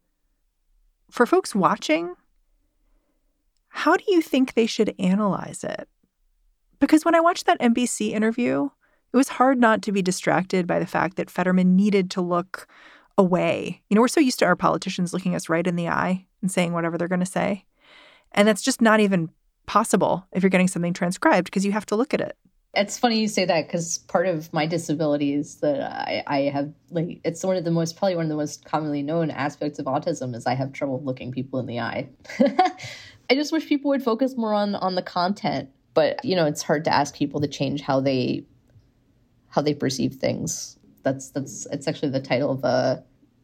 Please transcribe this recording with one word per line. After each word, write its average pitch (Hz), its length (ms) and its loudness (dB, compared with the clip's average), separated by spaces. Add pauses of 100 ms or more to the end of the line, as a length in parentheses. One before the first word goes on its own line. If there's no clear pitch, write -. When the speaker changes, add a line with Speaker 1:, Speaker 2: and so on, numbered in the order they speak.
(1120)
Speaker 1:
For 240 160 2
folks - 280 0
watching, 302 600 0 (1500)
how 339 300 2
do - 100 -10
you 349 140 4
think 262 320 0
they 226 100 2
should 214 340 0
analyze 190 640 -2
it? - 220 -8 (920)
Because 302 260 4
when 339 100 4
I 330 60 6
watched 339 240 2
that 359 160 4
N 233 140 4
B 247 100 2
C 214 300 -4
interview, 247 560 0 (420)
it - 60 0
was 269 100 4
hard 254 320 4
not 220 220 4
to 214 100 -2
be 196 80 2
distracted 180 640 0
by 170 120 0
the 170 80 -2
fact - 300 -2
that 175 140 -6
Fetterman 185 460 4
needed 196 360 2
to 185 100 -4
look 175 440 -4 (520)
away. 170 720 0
You 208 40 4
know, 214 60 6
we're 247 80 6
so 339 120 2
used 254 180 2
to - 80 4
our 175 100 4
politicians 175 560 -2
looking 180 220 -2
us 165 160 -6
right 170 160 0
in 175 100 0
the 170 140 -4
eye 185 340 -2 (160)
and 185 100 -2
saying 175 220 0
whatever 170 240 -2
they're 170 100 -2
gonna 180 200 0
say. 185 400 -4 (680)
And 208 160 4
that's 214 140 2
just - 180 -2
not 220 200 6
even 190 280 2 (360)
possible 196 680 0
if 185 100 0
you're 190 80 4
getting 185 160 4
something 175 260 -2
transcribed, 185 600 2
'cause 196 120 0
you 202 60 0
have 208 160 -4
to - 80 -4
look 233 180 0
at - 80 0
it. - 160 -6 (380)
Speaker 2:
It's 202 240 -2
funny 226 220 2
you 214 80 0
say 190 160 -2
that, 170 240 0
'cause 170 300 -4
part 175 280 -2
of 165 260 -4
my 156 140 0
disability 151 680 -2
is 143 220 -6
that 147 260 -2
I, - 440 -6
I - 120 -2 (120)
have, 143 220 -4 (180)
like, 170 320 -6
it's 165 220 -6
one 185 120 0
of 170 80 -4
the 170 60 -2
most, 165 260 -2
probably 190 200 0
one 165 80 -2
of 156 40 -2
the 151 80 -4
most 151 280 -6
commonly 151 380 -4
known 156 280 -2
aspects 147 480 -6
of 147 80 -8
autism 139 480 -4
is 117 120 -10
I 123 80 0
have 135 180 -4
trouble 139 320 -4
looking 131 260 -8
people 131 300 -6
in 120 60 -6
the 117 120 -8
eye. 117 300 -6 (180)
<laughs> - 140 -8 (920)
I 247 40 6
just 294 180 0
wish 311 160 0
people 285 220 2
would 269 120 2
focus 262 340 0
more 220 160 -2
on, 208 220 2
on 185 220 -2
the 180 60 0
content. - 680 -2 (260)
But, 151 300 2
you 165 100 0
know, 170 120 4
it's - 160 -2
hard 156 220 0
to - 80 0
ask 143 220 2
people 147 280 -4
to 147 40 2
change 143 360 -4
how 135 180 0
they, 131 460 -2 (1040)
how - 120 -2
they 147 140 0
perceive 135 400 -2
things. - 640 -6 (240)
That's, 135 260 -4
that's, - 380 -10
it's - 200 -10
actually 156 220 -4
the 135 120 -2
title 139 300 -2
of 131 140 -4
a, 127 400 0 (400)